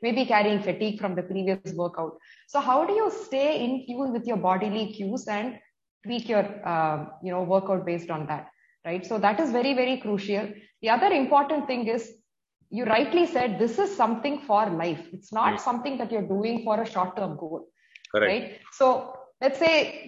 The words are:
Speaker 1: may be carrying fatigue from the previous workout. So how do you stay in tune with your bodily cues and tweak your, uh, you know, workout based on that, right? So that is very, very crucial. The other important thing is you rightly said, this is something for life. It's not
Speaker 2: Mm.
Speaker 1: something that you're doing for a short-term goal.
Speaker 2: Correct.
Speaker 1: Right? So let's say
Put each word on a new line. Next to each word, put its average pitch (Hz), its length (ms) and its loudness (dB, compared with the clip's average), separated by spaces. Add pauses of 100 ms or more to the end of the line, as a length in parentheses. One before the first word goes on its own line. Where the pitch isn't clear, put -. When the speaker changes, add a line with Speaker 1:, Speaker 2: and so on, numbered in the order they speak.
Speaker 1:
may 233 100 0
be 240 140 2
carrying 208 360 4
fatigue 208 380 -2
from 185 160 -2
the 175 80 -2
previous 190 500 -4
workout. 170 400 -4 (340)
So 285 120 -2
how 277 260 2
do 381 80 0
you 427 180 2
stay 277 520 0
in 262 240 -2
tune 247 260 -4
with 233 120 -4
your 226 120 -2
bodily 196 560 0
cues 202 340 -6
and 220 300 -4 (460)
tweak 226 240 -6
your, 214 160 2 (240)
uh, 156 380 0 (180)
you 180 80 -6
know, 180 120 -2
workout 190 420 2
based 170 240 -4
on 156 180 -4
that, 151 200 -6 (380)
right? 180 200 -6
So 226 140 -4
that 202 200 4
is 311 120 0
very, 247 220 2
very 254 240 2
crucial. 208 520 -2 (320)
The 220 80 0
other 240 180 4
important 285 600 4
thing 247 200 -2
is 226 240 -2 (600)
you 233 140 -2
rightly 269 420 4
said, 240 320 0
this 233 200 2
is 403 160 0
something 247 440 0 (100)
for 208 120 6 (220)
life. 170 200 -4 (100)
It's - 260 -16
not 202 160 4
Speaker 2:
Mm. - 120 -6
Speaker 1:
something 247 320 -2
that 226 120 -6
you're 208 260 -2
doing 226 280 -2
for 214 160 2
a 220 40 -2 (100)
short-term 185 420 -2
goal. 160 240 -10 (520)
Speaker 2:
Correct. 104 180 4
Speaker 1:
Right? - 280 -4 (200)
So 269 80 6 (540)
let's 269 180 2
say 320 480 2